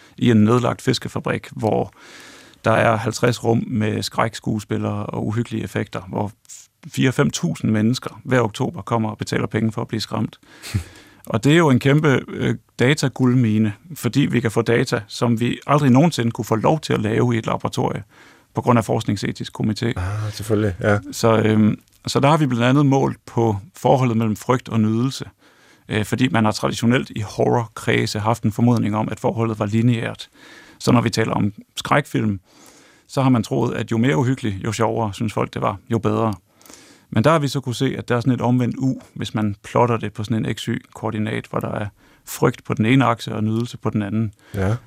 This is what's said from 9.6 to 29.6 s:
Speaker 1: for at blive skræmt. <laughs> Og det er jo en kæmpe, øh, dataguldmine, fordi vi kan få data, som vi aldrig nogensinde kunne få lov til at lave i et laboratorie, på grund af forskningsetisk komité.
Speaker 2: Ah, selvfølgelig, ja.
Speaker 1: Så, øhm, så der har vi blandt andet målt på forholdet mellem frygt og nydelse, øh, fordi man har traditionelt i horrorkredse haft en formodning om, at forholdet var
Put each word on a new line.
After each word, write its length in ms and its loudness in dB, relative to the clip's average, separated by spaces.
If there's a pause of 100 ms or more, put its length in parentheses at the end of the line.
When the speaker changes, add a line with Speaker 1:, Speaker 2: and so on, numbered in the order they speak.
Speaker 1:
for 100 -6
at 60 -10
blive 120 -6
skræmt. 400 -6
<laughs> 360 -10 (500)
Og 180 -2
det 80 6
er 40 6
jo 140 6
en 80 6
kæmpe, 500 4
øh, 260 -2 (240)
dataguldmine, 920 2 (220)
fordi 260 -2
vi 200 2
kan 100 0
få 120 2
data, 460 0
som 320 0
vi 260 -2
aldrig 240 4
nogensinde 400 4
kunne 140 -6
få 120 -2
lov 240 2
til 120 -4
at 80 2
lave 340 0
i 40 0
et 80 -4
laboratorie, 560 -2 (520)
på 80 -2
grund 160 4
af 60 2
forskningsetisk 760 -4
komité. 260 -2 (100)
Speaker 2:
Ah, 360 -4
selvfølgelig, 480 -2
ja. 180 2 (140)
Speaker 1:
Så, 260 2
øhm, 400 4 (280)
så 140 -2
der 80 6
har 80 6
vi 100 2
blandt 180 0
andet 220 4
målt 300 2 (100)
på 300 0 (200)
forholdet 400 2
mellem 200 0
frygt 320 -2
og 120 0
nydelse, 440 0 (640)
øh, 160 -2
fordi 240 0
man 160 2
har 80 2
traditionelt 580 0
i 100 -8
horrorkredse 1000 -2
haft 240 -2
en 100 0
formodning 440 2
om, 140 -2
at 100 -8
forholdet 380 -2
var 80 -2